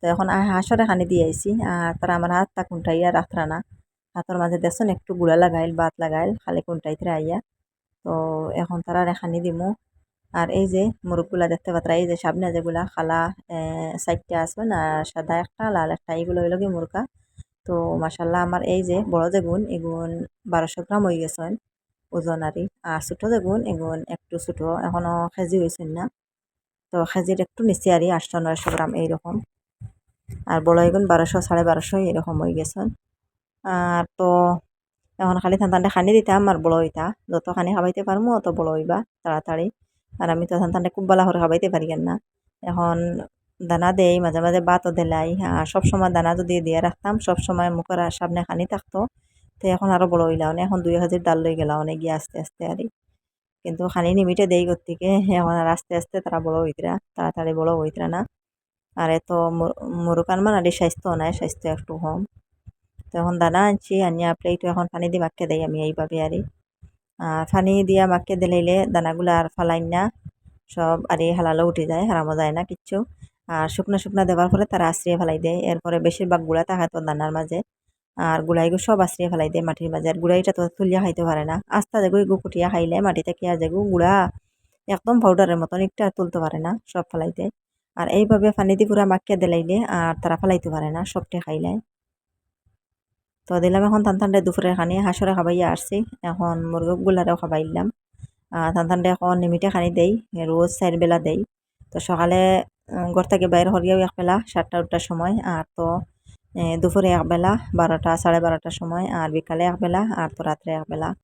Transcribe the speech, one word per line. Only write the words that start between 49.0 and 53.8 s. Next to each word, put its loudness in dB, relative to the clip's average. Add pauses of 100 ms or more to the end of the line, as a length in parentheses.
তো -14
এখন 2
আরও 4
বড় 4
হইলা, 0
মানে -2
এখন 0
দুই 0
কেজির 0
ডাল 2
লই 0
গেলা, 0
অনেক -4
গিয়ে -4
আস্তে -8
আস্তে -12
আরই। -6 (800)
কিন্তু -6